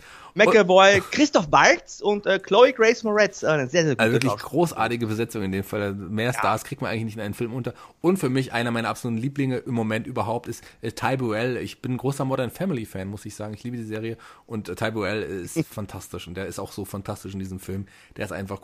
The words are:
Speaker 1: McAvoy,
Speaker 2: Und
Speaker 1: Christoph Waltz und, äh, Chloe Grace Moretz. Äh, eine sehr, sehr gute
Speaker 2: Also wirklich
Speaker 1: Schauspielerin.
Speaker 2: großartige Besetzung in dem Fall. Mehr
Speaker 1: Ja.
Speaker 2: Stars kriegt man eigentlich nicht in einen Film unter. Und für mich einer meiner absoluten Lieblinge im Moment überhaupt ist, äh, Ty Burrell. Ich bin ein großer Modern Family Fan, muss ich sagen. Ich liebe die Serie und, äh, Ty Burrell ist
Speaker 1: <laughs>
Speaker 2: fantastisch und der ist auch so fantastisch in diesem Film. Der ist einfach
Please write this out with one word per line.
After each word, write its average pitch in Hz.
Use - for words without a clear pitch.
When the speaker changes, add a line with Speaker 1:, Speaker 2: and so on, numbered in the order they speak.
Speaker 1:
McAvoy, 196
Speaker 2:
Und 185
Speaker 1:
Christoph 240
Waltz 175
und, 208
äh, 190
Chloe 233
Grace 233
Moretz. 208
Äh, 110
eine 147
sehr, 165
sehr 156
gute 117
Speaker 2:
Also 113
wirklich 117
Speaker 1:
Schauspielerin. 104
Speaker 2:
großartige 117
Besetzung 110
in 95
dem 95
Fall. 101
Mehr 101
Speaker 1:
Ja. 123
Speaker 2:
Stars 107
kriegt -
man 113
eigentlich 113
nicht 107
in 110
einen 101
Film 117
unter. 123
Und 180
für 175
mich 131
einer 120
meiner 113
absoluten 117
Lieblinge 131
im -
Moment 110
überhaupt 117
ist, 117
äh, 113
Ty 127
Burrell. 120
Ich 101
bin 120
ein 123
großer 135
Modern 131
Family 156
Fan, 95
muss 101
ich 104
sagen. 107
Ich 104
liebe 123
die 117
Serie 110
und, 110
äh, 90
Ty 110
Burrell 104
ist 90
Speaker 1:
<laughs> -
Speaker 2:
fantastisch 98
und 85
der 95
ist 90
auch 98
so 104
fantastisch 98
in 98
diesem 95
Film. 95
Der 101
ist 98
einfach 95